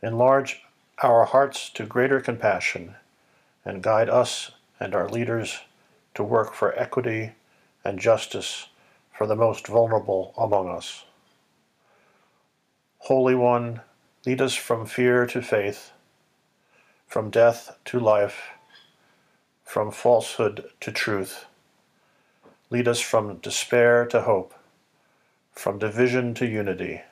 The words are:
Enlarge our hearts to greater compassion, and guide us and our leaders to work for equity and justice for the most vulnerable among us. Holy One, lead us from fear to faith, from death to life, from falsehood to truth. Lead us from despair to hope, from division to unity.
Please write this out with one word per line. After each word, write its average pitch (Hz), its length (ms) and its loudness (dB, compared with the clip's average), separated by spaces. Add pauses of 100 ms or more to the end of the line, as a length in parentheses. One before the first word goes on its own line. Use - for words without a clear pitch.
Enlarge 127 600 2 (380)
our 117 240 6
hearts - 440 0
to - 160 -10
greater 127 340 2
compassion, 98 760 -4 (720)
and 98 160 -8
guide 110 280 2
us 120 420 0 (280)
and 95 140 -8
our 92 140 0
leaders 117 540 -4 (520)
to - 100 -4
work 107 300 0
for - 240 -2
equity 113 540 -4 (520)
and 98 160 -6
justice - 680 -2 (440)
for - 140 -4
the 107 100 0
most 110 320 0
vulnerable 104 720 0
among 101 320 0
us. - 360 -12 (2000)
Holy 131 280 4
One, 120 460 2 (440)
lead 127 160 0
us 123 140 0
from 113 300 -4
fear 123 400 2
to 123 160 -6
faith, 104 500 -4 (1120)
from 107 240 -6
death 117 540 2
to - 160 -4
life, 104 520 0 (1120)
from 107 260 -4
falsehood 110 880 0
to - 100 -10
truth. 101 560 -6 (1200)
Lead 120 180 0
us 120 140 0
from 104 380 -2
despair 120 680 2
to 120 160 0
hope, 101 320 -2 (1000)
from - 280 -6
division 120 560 0
to 120 100 -4
unity. 95 560 -6 (100)